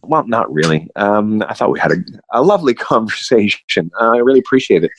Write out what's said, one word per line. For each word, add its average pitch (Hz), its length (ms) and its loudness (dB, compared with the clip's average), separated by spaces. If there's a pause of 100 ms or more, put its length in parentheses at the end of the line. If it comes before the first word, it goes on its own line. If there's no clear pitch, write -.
Well, 156 180 0
not 117 260 -2
really. 80 440 0
Um, 104 520 0
I 110 60 -8
thought - 160 0
we - 100 -2
had 78 120 0
a, 87 100 -2 (300)
a 117 100 2
lovely 165 320 2
<laughs> - 180 -8
conversation. 104 960 -2 (100)
Uh, 117 100 2
I 120 80 2
really 127 220 4
appreciate 110 440 0
it. 82 140 -2